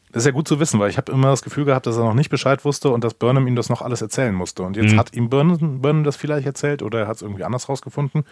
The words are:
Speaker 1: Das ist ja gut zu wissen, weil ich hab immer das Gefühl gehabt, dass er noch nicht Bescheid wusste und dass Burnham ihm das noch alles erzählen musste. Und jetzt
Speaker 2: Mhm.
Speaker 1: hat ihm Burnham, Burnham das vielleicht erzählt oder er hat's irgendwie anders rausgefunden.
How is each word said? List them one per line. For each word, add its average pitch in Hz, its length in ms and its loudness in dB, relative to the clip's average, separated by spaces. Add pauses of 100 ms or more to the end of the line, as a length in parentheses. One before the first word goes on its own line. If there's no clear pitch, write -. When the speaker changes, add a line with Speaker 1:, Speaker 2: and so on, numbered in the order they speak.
(100)
Speaker 1:
Das 120 140 0
ist - 20 6
ja 143 60 4
gut 139 140 0
zu 147 140 2
wissen, 156 180 2
weil 101 120 2
ich - 80 -6
hab - 100 -2
immer 135 220 4
das 135 100 2
Gefühl 147 240 -4
gehabt, 131 220 2
dass 117 100 0
er 117 80 2
noch 110 80 2
nicht 139 160 2
Bescheid 135 380 0
wusste 143 240 0
und 117 120 0
dass 113 120 -2
Burnham 131 320 2
ihm 123 100 0
das 120 140 -2
noch 120 100 -2
alles 120 220 -4
erzählen 117 320 -2
musste. 90 280 -6
Und 95 140 -6
jetzt 107 160 4
Speaker 2:
Mhm. 110 60 6
Speaker 1:
hat - 180 0
ihm 117 140 -2
Burnham, 147 500 2
Burnham 151 240 2
das 143 120 -2
vielleicht 147 300 -4
erzählt 143 360 -4
oder 110 180 -4
er 104 80 -2
hat's 110 140 -8
irgendwie 101 220 -8
anders 120 260 -6
rausgefunden. 143 600 -4